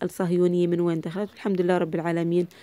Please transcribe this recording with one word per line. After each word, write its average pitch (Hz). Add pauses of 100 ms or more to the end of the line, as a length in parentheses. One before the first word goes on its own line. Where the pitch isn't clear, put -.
الصهيونية 175
من 170
وين 170
دخلت. 190
الحمد 190
لله 180
رب 165
العالمين 170 (160)